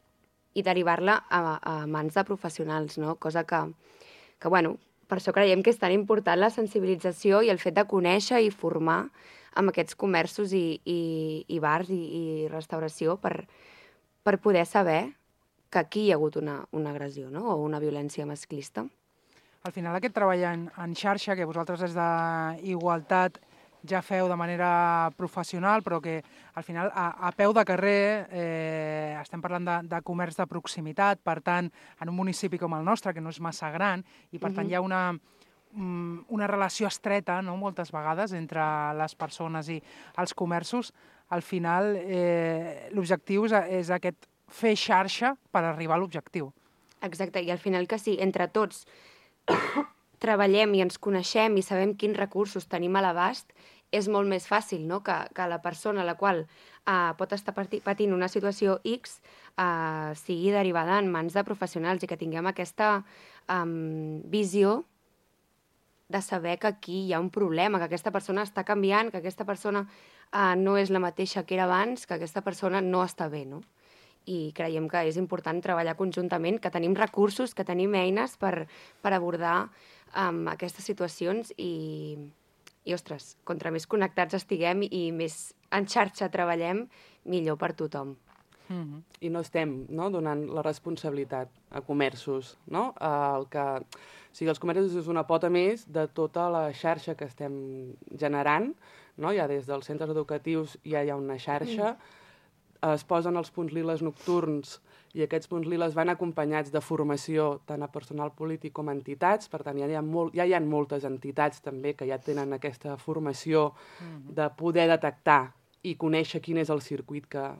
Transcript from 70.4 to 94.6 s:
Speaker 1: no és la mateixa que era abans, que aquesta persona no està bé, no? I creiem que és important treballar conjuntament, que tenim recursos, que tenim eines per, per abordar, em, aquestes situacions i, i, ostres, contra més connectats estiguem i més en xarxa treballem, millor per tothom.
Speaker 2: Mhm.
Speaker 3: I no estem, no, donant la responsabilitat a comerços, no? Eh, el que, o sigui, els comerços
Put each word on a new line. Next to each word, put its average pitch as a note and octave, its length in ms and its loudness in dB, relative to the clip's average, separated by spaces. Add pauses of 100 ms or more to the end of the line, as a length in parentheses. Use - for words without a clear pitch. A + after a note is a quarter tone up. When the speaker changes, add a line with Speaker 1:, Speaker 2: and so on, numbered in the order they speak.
Speaker 1:
no F#3+ 220 4
és F#3+ 120 2
la F#3 120 4
mateixa F3+ 420 -2
que F#3 100 -2
era F#3 120 2
abans, G#3 400 2
que F3+ 80 -4
aquesta E3+ 280 -6
persona F#3+ 380 0
no F#3 240 2
està F3 260 -4
bé, D3 160 -8
no? C#3+ 160 -12 (640)
I E3 280 -4
creiem D#3+ 360 -2
que E3+ 160 2
és D#3+ 100 0
important F3 460 -2
treballar E3 320 0
conjuntament, F3+ 640 0
que F3+ 120 -4
tenim F3 280 2
recursos, G#3 560 2
que F#3+ 100 -4
tenim F#3 300 0
eines G3 420 0
per, F3 300 -2 (360)
per G3+ 120 2
abordar, F3 540 0 (460)
em, E3+ 340 0
aquestes E3 360 -8
situacions F#3+ 720 -4
i, D#3 600 -8 (680)
i, F3 100 -2
ostres, - 500 -12
contra E3 260 -6
més D#3+ 160 -4
connectats F#3 480 2
estiguem F3+ 520 0
i E3+ 260 -2
més E3 420 -6 (160)
en G3 160 0
xarxa G3 440 0
treballem, F3 560 0 (380)
millor D#3+ 340 0
per D3+ 160 -2
tothom. C#3 420 -6 (520)
Speaker 2:
Mhm. D#3+ 340 -8 (180)
Speaker 3:
I E3+ 100 -6
no E3+ 100 -2
estem, D#3 500 -4
no, E3+ 200 -4
donant D#3 400 -2
la D#3 120 -4
responsabilitat C#3+ 840 -4 (220)
a C#3 120 -8
comerços, C3+ 760 -2 (100)
no? G#3 220 -2 (120)
Eh, C#3+ 380 0
el C3+ 100 -6
que, C#3+ 140 -4
o - 720 -8
sigui, D#3+ 160 -2
els D3+ 80 -2
comerços F3 380 0